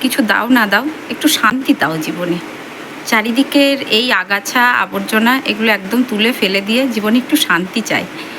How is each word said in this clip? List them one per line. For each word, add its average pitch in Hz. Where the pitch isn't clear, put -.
কিছু 262
দাও 208
না 240
দাও, 208
একটু 254
শান্তি 262
দাও 156
জীবনে।" 175
চারিদিকের 269
এই 233
আগাছা 247
আবর্জনা, 220
এগুলো 214
একদম 202
তুলে 220
ফেলে 196
দিয়ে 233
জীবনে 220
একটু 254
শান্তি 185
চাই, -